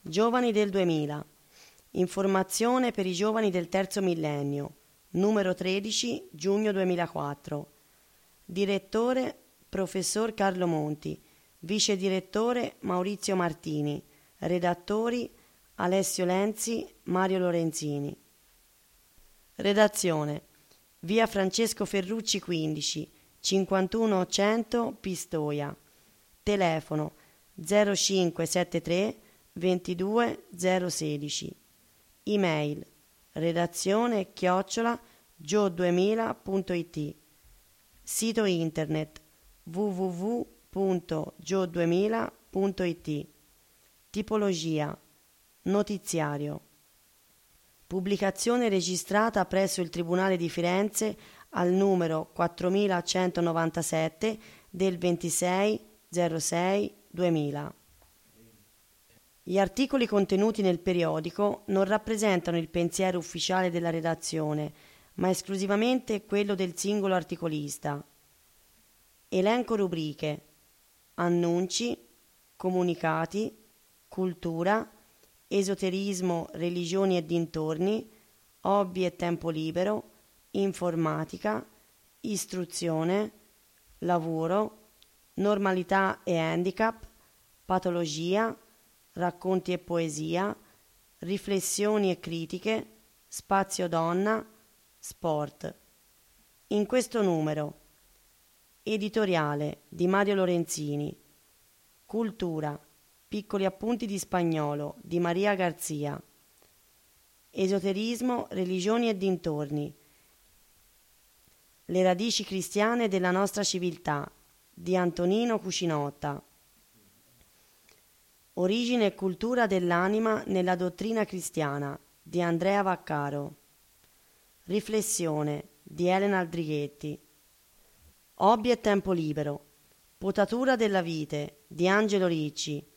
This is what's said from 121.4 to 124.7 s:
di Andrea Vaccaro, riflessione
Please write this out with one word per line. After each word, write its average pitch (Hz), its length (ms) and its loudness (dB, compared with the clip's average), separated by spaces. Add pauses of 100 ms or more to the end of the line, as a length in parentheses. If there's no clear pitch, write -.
di 170 200 -4
Andrea 175 420 2
Vaccaro, 147 720 -4 (1080)
riflessione 170 1040 -2 (140)